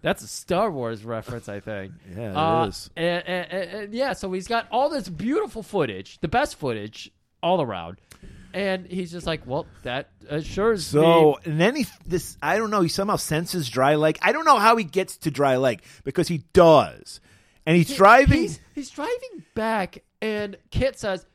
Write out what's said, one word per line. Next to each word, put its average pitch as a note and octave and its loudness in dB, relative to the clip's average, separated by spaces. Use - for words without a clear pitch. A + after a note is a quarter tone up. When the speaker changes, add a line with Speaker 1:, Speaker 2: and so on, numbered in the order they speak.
Speaker 1:
That's - -4
a - -18
Star G#3 -2
Wars A#2 -8
reference, A2+ -10
I G2+ -12
think. G2 -12
Speaker 2:
<laughs> F2+ -16
Yeah, A2 -8
it F#2+ -6
Speaker 1:
Uh, E3 0
Speaker 2:
is. - -12
Speaker 1:
and, E3+ -4
and, F3 -8
and, F3+ -8
and, G#3 -14
yeah, B3+ -4
so F#3+ -8
he's F#3 -8
got A#3 -4
all C4 0
this C4+ -6
beautiful A3 -4
footage, A2+ -6
the E3 -4
best B3 -2
footage A2 -8
all F3 2
around. F#2 -6
And F#3+ -4
he's F3+ -8
just F3 -10
like, E3 -4
"Well, C#3 -6
that C3 -6
assures F#3 -2
Speaker 2:
So, D#3 6
Speaker 1:
me." E3 -6
Speaker 2:
and D#3 0
then A3+ 4
he, C4 -2
this, - -6
I D#3+ 0
don't A3 -2
know, G#3 2
he E3+ 2
somehow G3 -2
senses D#3+ -4
Dry C3 2
Lake. D#3 2
I G3 2
don't D#4+ -2
know C#4+ 8
how A3 6
he A3+ -2
gets F#3 -4
to D#3+ -4
Dry C3+ 2
Lake, B2+ 0
because D3 -2
he E3 -4
does. B2+ 6
And D#3+ 4
he's E3+ 4
Speaker 1:
He, C#4 -8
Speaker 2:
driving. C#4 8
Speaker 1:
he's, - -6
he's C#4 -12
driving A#4 -8
back, A3 -4
and G#3 -6
Kit B3+ -2
says F#3+ -6